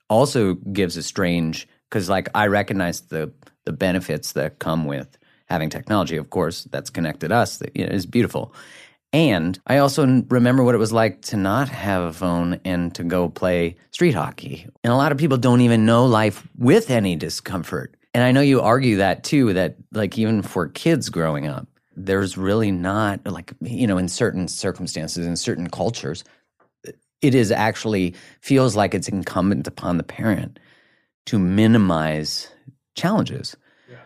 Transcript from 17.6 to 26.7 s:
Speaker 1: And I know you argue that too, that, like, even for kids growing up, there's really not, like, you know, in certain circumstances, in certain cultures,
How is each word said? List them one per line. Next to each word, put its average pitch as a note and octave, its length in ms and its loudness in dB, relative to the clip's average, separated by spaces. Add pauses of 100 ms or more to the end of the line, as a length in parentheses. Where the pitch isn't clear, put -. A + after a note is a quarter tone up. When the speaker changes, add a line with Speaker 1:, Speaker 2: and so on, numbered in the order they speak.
Speaker 1:
And A#2+ 100 2
I B2+ 100 4
know C3+ 100 4
you C3+ 180 6
argue A#2 380 4
that F#2 260 0
too, B2+ 300 2
that, F2 220 0 (160)
like, G#2+ 260 -4
even A2 240 2
for F2+ 260 -4
kids E3 400 0
growing D#2+ 380 -2
up, C2+ 200 -8 (300)
there's F#2+ 400 -2
really G2+ 340 0
not, G2 560 -2
like, F2+ 260 -10 (100)
you B2 240 -2
know, G2 120 2
in F2+ 100 0
certain F2+ 380 -2
circumstances, E2+ 800 -6
in E2+ 100 -4
certain F2+ 340 -6
cultures, F2+ 520 -6 (1000)